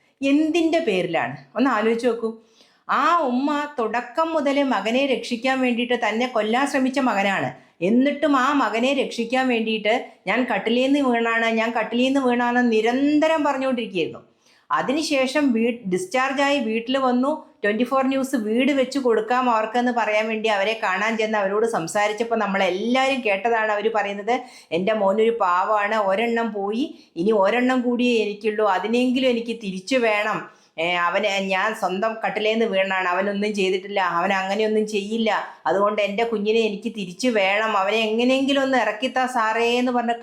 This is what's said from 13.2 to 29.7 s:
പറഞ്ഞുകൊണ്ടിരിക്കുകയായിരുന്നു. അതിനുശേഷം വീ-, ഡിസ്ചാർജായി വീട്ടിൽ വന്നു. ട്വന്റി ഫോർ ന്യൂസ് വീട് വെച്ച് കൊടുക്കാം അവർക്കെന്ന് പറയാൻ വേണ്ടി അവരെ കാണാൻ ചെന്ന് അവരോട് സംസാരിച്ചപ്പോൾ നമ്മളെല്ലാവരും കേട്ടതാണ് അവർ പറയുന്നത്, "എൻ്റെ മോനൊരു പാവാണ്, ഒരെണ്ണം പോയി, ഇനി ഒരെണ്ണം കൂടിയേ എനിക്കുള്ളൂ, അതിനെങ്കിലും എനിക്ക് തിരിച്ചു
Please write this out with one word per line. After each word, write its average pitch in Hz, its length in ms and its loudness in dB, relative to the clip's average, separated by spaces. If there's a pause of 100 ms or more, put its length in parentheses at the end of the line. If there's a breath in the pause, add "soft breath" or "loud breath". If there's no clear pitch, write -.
പറഞ്ഞുകൊണ്ടിരിക്കുകയായിരുന്നു. 233 760 -2 (520 soft breath)
അതിനുശേഷം 262 800 0
വീ-, 233 260 0 (140)
ഡിസ്ചാർജായി 262 640 0
വീട്ടിൽ 233 380 -2
വന്നു. 262 500 0 (160 loud breath)
ട്വന്റി 220 200 0
ഫോർ 262 240 0
ന്യൂസ് 269 280 0
വീട് 233 360 0
വെച്ച് 262 280 0
കൊടുക്കാം 247 500 2
അവർക്കെന്ന് 233 420 0
പറയാൻ 214 360 0
വേണ്ടി 220 220 -2
അവരെ 214 340 0
കാണാൻ 208 340 0
ചെന്ന് 220 200 0
അവരോട് 202 280 2
സംസാരിച്ചപ്പോൾ 208 720 0
നമ്മളെല്ലാവരും 220 920 0
കേട്ടതാണ് 214 460 0
അവർ 208 240 0
പറയുന്നത്, 202 460 -2 (300 loud breath)
"എൻ്റെ 185 220 0
മോനൊരു 220 480 2
പാവാണ്, 202 540 2
ഒരെണ്ണം 220 580 0
പോയി, 208 420 -4 (200 loud breath)
ഇനി 180 160 0
ഒരെണ്ണം 233 500 2
കൂടിയേ 240 420 2
എനിക്കുള്ളൂ, 214 420 -2
അതിനെങ്കിലും 247 640 2
എനിക്ക് 233 340 -2
തിരിച്ചു 190 320 -4